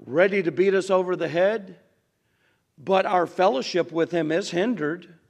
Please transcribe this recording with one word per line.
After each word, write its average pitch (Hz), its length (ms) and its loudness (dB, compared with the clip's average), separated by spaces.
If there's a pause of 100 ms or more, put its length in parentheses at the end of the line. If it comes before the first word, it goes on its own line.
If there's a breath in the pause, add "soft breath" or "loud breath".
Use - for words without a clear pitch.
ready 185 380 2
to 165 100 -2
beat 185 220 2
us 190 160 0
over 185 260 0
the 170 120 -4
head, 185 500 -2 (1000)
but 190 280 0
our 180 220 0
fellowship 185 640 0
with 160 200 -2
him 165 200 -2
is 196 180 -2
hindered. 180 640 -4 (160)